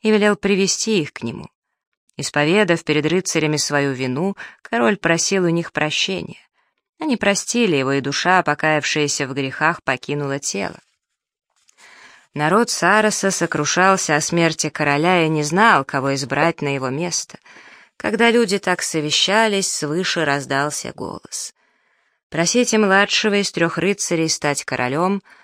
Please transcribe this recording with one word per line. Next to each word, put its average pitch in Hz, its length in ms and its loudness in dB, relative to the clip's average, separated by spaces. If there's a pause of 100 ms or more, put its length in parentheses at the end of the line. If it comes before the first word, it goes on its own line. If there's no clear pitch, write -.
и 220 80 0
велел 208 260 4
привести 196 680 0
их 143 120 -6
к - 80 -14
нему. 117 240 -10 (720)
Исповедав 165 680 2
перед 151 220 0
рыцарями 156 520 0
свою 139 360 0
вину, 131 420 -2 (280)
король 226 340 0
просил 170 480 0
у 170 40 4
них 170 220 -2
прощения. - 680 -4 (600)
Они 302 180 -2
простили 202 580 2
его, 135 180 2
и 139 80 0
душа, 175 420 2
покаявшаяся 147 840 0
в 135 60 -8
грехах, 135 500 -2
покинула 143 560 -4
тело. - 400 -6 (1500)
Народ 175 360 2
Сароса 202 600 2
сокрушался 175 840 2
о 147 60 2
смерти 165 480 0
короля 160 560 2
и 156 40 0
не 156 140 0
знал, 170 420 4
кого 139 300 -2
избрать 139 460 -2
на 143 120 -2
его 131 160 -4
место. 160 500 -6 (580)
Когда 226 340 2
люди 220 260 2
так 180 240 -2
совещались, 190 880 0
свыше 160 540 -2
раздался 143 680 -2
голос: - 600 -12 (760)
«Просите 220 480 0
младшего 202 580 2
из 202 160 -2
трех 165 260 -2
рыцарей 165 520 -2
стать 147 360 -2
королем, 147 560 -2 (220)